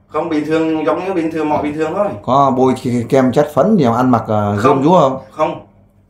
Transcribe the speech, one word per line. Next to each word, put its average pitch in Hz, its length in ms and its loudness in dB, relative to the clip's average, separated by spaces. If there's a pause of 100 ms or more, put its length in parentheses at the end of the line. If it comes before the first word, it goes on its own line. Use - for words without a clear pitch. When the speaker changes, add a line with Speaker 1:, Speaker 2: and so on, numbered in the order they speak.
Speaker 1:
Không, 165 200 -4
bình 151 180 -2
thường, 160 400 -2
giống 170 180 -2
như 190 80 -4
bình 160 200 -2
thường, 156 160 -4
mọi 147 140 -2
bình 147 120 -4
thường 156 200 -4
thôi. 202 120 -2 (160)
Speaker 2:
Có 135 340 2
bôi 127 180 2
ke-, 120 340 -4
kem 127 240 2
chất 147 220 2
phấn 190 220 2
gì 151 80 4
không? 117 100 2
Ăn 127 160 2
mặc, 113 160 2
ờ, 104 300 0
Speaker 1:
Không. 101 60 -2
Speaker 2:
rôm 135 220 2
rúa 175 160 4
không? 135 180 0 (120)
Speaker 1:
Không. - 360 -4 (440)